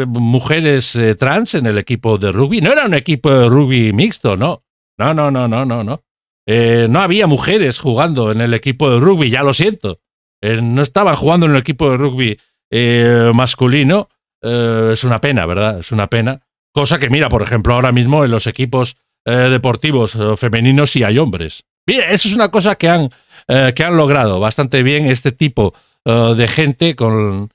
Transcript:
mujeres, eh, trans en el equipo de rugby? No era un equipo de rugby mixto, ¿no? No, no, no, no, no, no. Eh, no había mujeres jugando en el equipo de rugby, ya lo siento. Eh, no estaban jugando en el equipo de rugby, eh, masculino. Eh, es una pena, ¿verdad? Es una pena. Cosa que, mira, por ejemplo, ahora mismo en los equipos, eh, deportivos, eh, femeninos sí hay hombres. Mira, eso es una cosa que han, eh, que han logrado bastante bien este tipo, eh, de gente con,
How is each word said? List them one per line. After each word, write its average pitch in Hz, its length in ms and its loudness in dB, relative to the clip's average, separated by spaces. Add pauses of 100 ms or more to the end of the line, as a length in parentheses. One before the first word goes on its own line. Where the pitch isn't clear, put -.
mujeres, 127 920 0
eh, 113 180 2
trans 165 400 -2
en 131 120 -2
el 104 100 0
equipo 110 400 -2
de 98 160 -2
rugby? 139 300 0
No 202 100 2
era 294 140 2
un 180 80 0
equipo 143 360 -2
de 123 180 4
rugby 127 440 2
mixto, 117 460 -2
¿no? 151 260 -6 (340)
No, 131 140 -2
no, 147 180 0
no, 127 180 -2
no, 123 180 -2
no, 117 180 -4
no. 127 180 -8 (440)
Eh, 117 440 2
no 156 100 2
había 196 260 0
mujeres 151 520 0
jugando 127 540 -2
en 110 80 -2
el 117 140 0
equipo 131 360 -2
de 120 100 4
rugby, 156 300 2
ya 131 120 0
lo 139 100 2
siento. 165 480 -4 (420)
Eh, 113 200 -2
no 123 200 0
estaban 180 340 0
jugando 165 300 2
en 147 60 2
el 135 60 2
equipo 139 320 -2
de 127 60 0
rugby, 127 420 -2 (320)
eh, 120 640 2
masculino. 131 760 0 (340)
Eh, 113 500 0
es 110 120 -4
una 120 160 0
pena, 123 260 -2
¿verdad? 98 320 -2
Es - 140 -12
una 104 160 -2
pena. 120 320 -2 (320)
Cosa 147 260 0
que, 131 100 -2
mira, 139 220 0
por 110 120 0
ejemplo, 117 320 0
ahora 127 180 0
mismo 131 320 2
en 120 60 0
los 113 160 -2
equipos, 127 500 -4 (280)
eh, 113 80 -4
deportivos, 127 840 0
eh, 107 220 -2
femeninos 127 540 2
sí 123 120 0
hay 107 160 2
hombres. 90 460 -4 (220)
Mira, 202 240 0
eso 202 180 0
es 196 60 -2
una 214 160 0
cosa 202 240 0
que 170 140 -2
han, 165 220 0 (380)
eh, 131 260 2
que 156 100 -2
han 170 120 0
logrado 135 440 2
bastante 123 420 0
bien 147 240 0
este 123 260 0
tipo, 120 420 -2 (320)
eh, 117 300 2
de 117 120 2
gente 156 480 -2
con, 107 580 -2